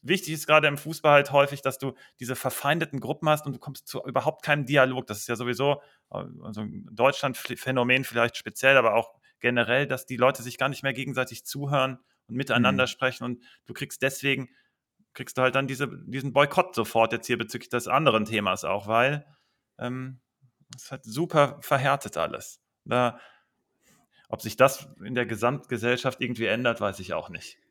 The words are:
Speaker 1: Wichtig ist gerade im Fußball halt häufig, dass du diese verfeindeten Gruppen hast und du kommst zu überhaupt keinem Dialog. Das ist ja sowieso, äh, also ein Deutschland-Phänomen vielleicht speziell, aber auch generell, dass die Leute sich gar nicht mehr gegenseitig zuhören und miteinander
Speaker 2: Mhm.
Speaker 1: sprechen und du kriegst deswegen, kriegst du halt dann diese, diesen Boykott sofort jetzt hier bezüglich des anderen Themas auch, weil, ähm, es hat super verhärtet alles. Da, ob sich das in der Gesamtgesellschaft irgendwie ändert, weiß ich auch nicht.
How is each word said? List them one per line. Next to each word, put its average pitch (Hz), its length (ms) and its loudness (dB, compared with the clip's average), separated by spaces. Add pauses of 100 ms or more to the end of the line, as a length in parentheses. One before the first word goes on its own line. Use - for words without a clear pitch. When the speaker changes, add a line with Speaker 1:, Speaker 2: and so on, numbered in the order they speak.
Speaker 1:
Wichtig 156 320 -2
ist 151 140 -8
gerade 151 200 8
im 143 100 0
Fußball 156 340 2
halt 143 200 6
häufig, 143 300 4
dass 131 160 -2
du 135 160 -4 (260)
diese 127 160 -6
verfeindeten 143 640 -2
Gruppen 151 300 -2
hast 151 160 2
und 139 80 -6
du - 60 -12
kommst - 280 -14
zu - 160 -8
überhaupt 127 400 -2
keinem 147 220 0
Dialog. 131 400 2
Das 104 140 -8
ist - 80 -10
ja 120 80 -2
sowieso, 123 480 -2 (260)
äh, 95 140 -8 (180)
also 104 200 -10
ein 104 300 -12
Deutschland-Phänomen 127 1120 0
vielleicht 117 320 0
speziell, 135 380 2
aber 117 200 6
auch 117 180 0 (260)
generell, 123 480 2
dass 135 180 -6
die 127 120 -8
Leute 135 260 2
sich 123 140 -12
gar 135 120 0
nicht 139 140 -8
mehr 135 100 -2
gegenseitig 127 520 -6
zuhören 139 540 -2 (280)
und 113 80 -10
miteinander 127 480 2
Speaker 2:
Mhm. 120 40 2
Speaker 1:
sprechen 127 360 -4
und 123 200 -8 (220)
du 120 80 -16
kriegst - 280 -10
deswegen, 135 480 -2 (640)
kriegst - 240 -10
du 131 40 2
halt 127 140 2
dann 139 120 0
diese, 135 220 -4 (160)
diesen 131 280 -6
Boykott 143 420 4
sofort 113 380 2
jetzt 113 140 -6
hier 120 100 2
bezüglich 113 320 -8
des 123 180 -2
anderen 120 380 4
Themas 104 380 -2
auch, 98 240 -4
weil, 131 380 2 (520)
ähm, 127 420 -10 (560)
es - 160 -18
hat 143 120 -14
super 143 580 0
verhärtet 139 560 0
alles. - 440 -6 (240)
Da, 120 340 0 (1120)
ob 110 120 -6
sich 107 140 -8
das - 320 6 (160)
in 123 120 -8
der 120 100 0
Gesamtgesellschaft 120 960 -2
irgendwie 117 240 -4
ändert, 113 340 0
weiß 95 200 -4
ich 92 140 -8
auch 78 160 -6
nicht. - 280 -16 (140)